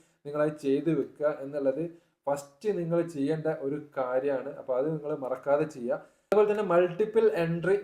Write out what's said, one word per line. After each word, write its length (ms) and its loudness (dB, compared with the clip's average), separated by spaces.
നിങ്ങളത് 320 -2
ചെയ്ത് 420 0
വെക്കുക 400 -2
എന്നുള്ളത് 500 -2
ഫസ്റ്റ് 480 -4
നിങ്ങൾ 240 0
ചെയ്യേണ്ട 460 -2
ഒരു 340 -4
കാര്യമാണ്. 580 -2
അപ്പൊ 220 -4
അത് 140 0
നിങ്ങൾ 260 -4
മറക്കാതെ 460 0
ചെയ്യുക. 320 -4
അതുപോലെ 560 2
തന്നെ 120 0
മൾട്ടിപ്പിൾ 640 4
എൻട്രി 560 2